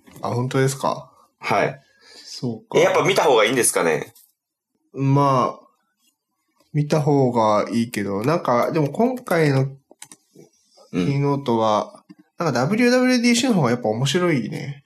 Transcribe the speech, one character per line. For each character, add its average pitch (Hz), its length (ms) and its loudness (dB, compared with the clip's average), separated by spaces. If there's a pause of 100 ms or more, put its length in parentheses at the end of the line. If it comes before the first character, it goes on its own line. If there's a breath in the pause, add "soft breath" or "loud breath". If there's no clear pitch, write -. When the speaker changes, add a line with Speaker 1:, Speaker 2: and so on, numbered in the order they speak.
(220)
Speaker 1:
あ、 113 60 -6
本 120 200 -4
当 139 100 -2
で 135 100 2
す - 100 -6
か？ - 320 -6 (280 soft breath)
Speaker 2:
は - 260 0
い。 - 160 -6 (440 loud breath)
Speaker 1:
そ - 420 -10
う - 20 -20
か。 - 100 0
Speaker 2:
え、 156 40 6
や 185 80 4
っ - 40 -2
ぱ 156 100 2
見 190 100 0
た 190 100 0
方 135 120 4
が 107 80 4
い 110 60 2
い - 20 0
ん 135 40 0
で 113 80 2
す - 80 0
か 90 120 0
ね？ 78 300 -2 (800)
Speaker 1:
ま 135 640 2
あ、 - 20 -20 (1120)
見 151 160 -2
た 156 140 0
方 139 300 2
が 107 380 2
い 113 140 0
い 117 60 -8
け 104 140 -4
ど、 98 180 -4
な 151 140 0
ん 170 60 -4
か、 - 300 0
で 156 80 0
も 143 100 0
今 247 260 -2
回 160 340 0
の 135 160 2 (1300)
キ - 60 -4
ー 139 220 0
ノ 143 180 0
ー - 40 -8
ト 113 160 0
は、 107 500 -2
Speaker 2:
う - 340 -14
ん。 170 40 -2
Speaker 1:
な 151 40 0
ん 123 40 -4
か 123 60 0
ダ 131 60 0
ブ 202 100 -2
リ 247 80 2
ュ 240 40 4
ー - 20 4
ダ 254 100 4
ブ 254 80 2
リ 254 80 2
ュ - 20 0
ー 226 40 0
デ 240 60 2
ィ 240 40 4
ー - 20 4
シ 240 120 0
ー 262 40 0
の 202 60 2
方 156 60 2
が 113 80 2
や 123 60 2
っ 120 40 -10
ぱ 110 100 -4
面 120 160 -2
白 180 260 0
い 113 160 -2
ね。 - 380 -10